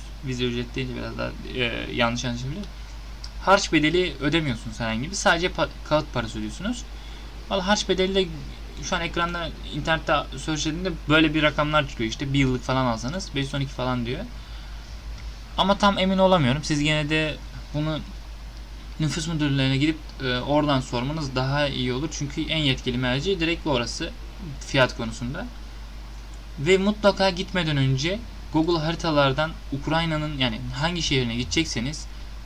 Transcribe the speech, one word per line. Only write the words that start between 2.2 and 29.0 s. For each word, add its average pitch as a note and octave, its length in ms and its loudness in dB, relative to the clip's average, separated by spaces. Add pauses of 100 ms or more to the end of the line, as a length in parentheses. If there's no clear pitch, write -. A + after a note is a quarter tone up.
anlaşılabilir. B2+ 400 -4 (760)
Harç - 320 4
bedeli D#3+ 480 4
ödemiyorsunuz C#3+ 580 0
herhangi A2+ 300 -2
bir. G3 60 -6
Sadece F3+ 320 4
pa-, D#3+ 220 0 (200)
kağıt D3+ 240 2
parası A2+ 260 -4
ödüyorsunuz. F3 440 -4 (640)
Valla G3 180 0
harç G3+ 220 4
bedeli F#3+ 260 2
de F#3+ 100 4 (580)
şu F#3 120 -2
an E3+ 60 -2
ekranda, E3+ 480 -2 (240)
internette D#3 400 0 (240)
search D3 280 -2
dediğinde F3 260 -2 (180)
böyle D#3 240 8
bir D3+ 100 4
rakamlar D3+ 440 2
çıkıyor. A2+ 220 -2
İşte C3+ 240 -4
bir C#3 60 4
yıllık B2+ 240 4
falan C3 220 2
alsanız B2 500 -2
beş C#3 100 0
yüz C3+ 100 -6
on C#3 40 -2
iki C3+ 120 -4
falan B2+ 340 -2
diyor. D#3 200 -4 (1300)
Ama F#3+ 200 4
tam G3+ 220 4
emin F#3+ 180 4
olamıyorum. D#3+ 460 6
Siz D3 200 2
gene D3+ 260 2
de D#3 260 2 (380)
bunu D3+ 260 0 (1000)
nüfus D#3 280 0
müdürlüğüne C#3 500 2
gidip, D#3 200 2 (260)
e, B2 140 0
oradan C#3+ 420 4
sormanız C3 560 -2
daha C#3 320 2
iyi B2+ 260 -2
olur. D3 180 -2
Çünkü D3 360 -4
en D#3 100 -2
yetkili C#3+ 400 0
merci C#3 420 0
direkt E3 280 0
orası C3 440 0 (480)
fiyat - 380 4
konusunda. B2 480 -4 (1160)
Ve F3 180 6
mutlaka G3 520 4
gitmeden F3 480 0
önce C3+ 420 2 (340)
Google E3 260 4
haritalardan D#3 720 2 (200)